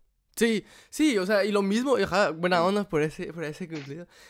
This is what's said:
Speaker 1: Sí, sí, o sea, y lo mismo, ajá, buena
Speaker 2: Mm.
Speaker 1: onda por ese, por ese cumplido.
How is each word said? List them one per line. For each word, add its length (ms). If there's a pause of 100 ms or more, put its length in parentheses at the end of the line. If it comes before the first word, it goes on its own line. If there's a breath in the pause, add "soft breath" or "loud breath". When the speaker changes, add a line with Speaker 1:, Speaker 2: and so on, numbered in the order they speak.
(360)
Speaker 1:
Sí, 300 (240 loud breath)
sí, 280
o 80
sea, 200
y 60
lo 100
mismo, 360
ajá, 340
buena 320
Speaker 2:
Mm. 20
Speaker 1:
onda 240
por 120
ese, 320
por 100
ese 240
cumplido. 400 (220 soft breath)